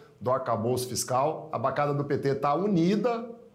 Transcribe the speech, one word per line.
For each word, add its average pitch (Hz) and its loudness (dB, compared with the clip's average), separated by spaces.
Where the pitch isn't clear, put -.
do 113 -2
arcabouço 123 0
fiscal. 131 -2
A 127 -4
bancada 143 0
do 143 0
P 143 -2
T - 0
tá 147 0
unida, 202 2